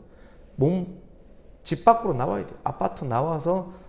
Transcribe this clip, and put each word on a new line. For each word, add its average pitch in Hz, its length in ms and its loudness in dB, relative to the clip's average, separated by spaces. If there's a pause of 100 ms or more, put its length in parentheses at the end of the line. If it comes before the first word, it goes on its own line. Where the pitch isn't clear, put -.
(560)
몸, 175 440 0 (600)
집 - 220 -4
밖으로 233 280 6
나와야 165 340 -2
돼요. - 160 -16
아파트 - 420 -4
나와서 160 680 0 (160)